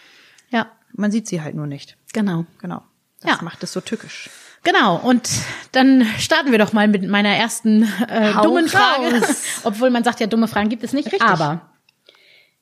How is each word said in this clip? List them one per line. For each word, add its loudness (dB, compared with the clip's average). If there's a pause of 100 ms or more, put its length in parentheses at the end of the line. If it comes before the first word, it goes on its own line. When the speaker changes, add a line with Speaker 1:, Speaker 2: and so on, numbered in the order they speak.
(500)
Speaker 1:
Ja. -4 (220)
Speaker 2:
Man -4
sieht -2
sie -6
halt -10
nur -8
nicht. -14 (160)
Speaker 1:
Genau. -2 (160)
Speaker 2:
Genau. -12 (380)
Das -2
Speaker 1:
Ja. -12
Speaker 2:
macht -12
es -10
so -6
tückisch. -12 (340)
Speaker 1:
Genau. 2
Und 0 (440)
dann 6 (120)
starten 0
wir 6
doch 2
mal 2
mit 2
meiner 2
ersten, 2 (260)
äh, 0
Speaker 2:
Hau 2
Speaker 1:
dummen 2
Frage. 2
Speaker 2:
raus. 0 (140)
Speaker 1:
<laughs> -8
Obwohl 0
man 0
sagt -2
ja, -2
dumme 2
Fragen -2
gibt -6
es -8
nicht. -2
Speaker 2:
Richtig. -2
Speaker 1:
Aber 0 (920)